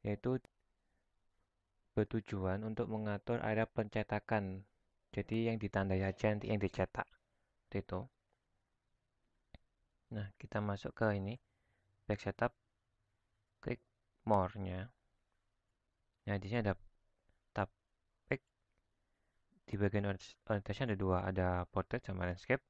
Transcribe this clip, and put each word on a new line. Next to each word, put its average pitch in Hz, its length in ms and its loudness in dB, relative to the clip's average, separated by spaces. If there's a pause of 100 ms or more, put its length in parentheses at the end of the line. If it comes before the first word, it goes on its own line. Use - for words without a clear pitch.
(140)
itu 127 240 -2 (1600)
bertujuan 104 680 0
untuk 110 240 -2
mengatur 110 560 -2
area 110 240 2
pencetakan. 104 960 -2 (480)
Jadi 113 400 0
yang 113 80 -2
ditandai 98 480 2
aja 107 240 2
nanti 104 200 -2
yang 104 120 2
dicetak. - 440 0 (600)
Seperti 104 160 -4
itu. - 180 -4 (2250)
Nah, 104 120 -4 (120)
kita - 240 -2
masuk 101 320 -4
ke 113 120 4 (120)
ini. 98 160 -4 (720)
Back 104 160 0
setup. 113 320 0 (1080)
Klik - 200 -6 (440)
more-nya. 95 640 0 (1400)
Nah, 104 120 0
di 95 80 -6
sini 117 160 0
ada 101 120 2 (800)
tab 101 160 0 (560)
back. - 160 0 (1200)
Di - 80 -4
bagian 101 360 2
ori-, - 280 -8 (120)
orientation 104 400 0
ada 98 80 2
dua, 92 280 4
ada 90 440 2
portrait - 360 -2
sama 92 200 -4
landscape. 90 440 0